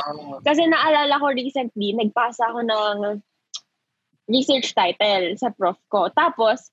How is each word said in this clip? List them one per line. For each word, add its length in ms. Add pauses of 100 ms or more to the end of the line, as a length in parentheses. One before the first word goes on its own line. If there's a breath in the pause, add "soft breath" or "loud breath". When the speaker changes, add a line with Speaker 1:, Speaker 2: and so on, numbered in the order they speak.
(120)
Speaker 1:
Oo. 320
Speaker 2:
Kasi 240
naalala 480
ko 160
recently, 640
nagpasa 560
ako 160
ng 560 (1040)
research 480
title 640
sa 160
prof 320
ko. 240
Tapos, 600